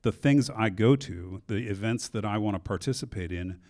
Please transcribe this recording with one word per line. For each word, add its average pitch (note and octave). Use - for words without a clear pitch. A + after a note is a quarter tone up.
the A2
things C#3+
I A2+
go A2
to, F#2
the G#2+
events A2
that G#2
I G#2+
wanna G#2
participate F#2+
in, F2